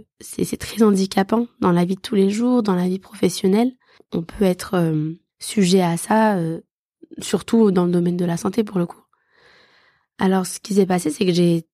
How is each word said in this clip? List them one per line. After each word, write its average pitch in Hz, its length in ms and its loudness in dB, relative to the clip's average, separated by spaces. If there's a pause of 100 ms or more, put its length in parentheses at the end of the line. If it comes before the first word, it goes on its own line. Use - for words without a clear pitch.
(200)
c'est, - 240 -6
c'est 196 140 -6
très - 260 -2
handicapant 196 640 2 (120)
dans 180 120 2
la 175 140 2
vie 190 100 -2
de - 60 -10
tous - 120 -10
les 196 160 4
jours, 240 320 0
dans 202 140 0
la 180 120 -2
vie 185 120 -4
professionnelle. 202 720 0 (420)
On 170 80 -2
peut 190 240 -4
être, 185 300 -2
euh, 160 380 0 (260)
sujet 190 420 2
à 170 160 0
ça, 214 400 0
euh, 165 240 -4 (560)
surtout 208 540 2
dans 180 140 2
le 175 60 0
domaine 175 260 0
de 180 80 -2
la 170 120 -2
santé 202 260 -2
pour 202 140 -6
le 175 80 0
coup. - 160 -14 (1200)
Alors, 190 260 2
ce - 140 -12
qui - 160 -6
s'est 196 100 4
passé, 180 240 0
c'est 185 160 -2
que 180 80 2
j'ai 170 400 2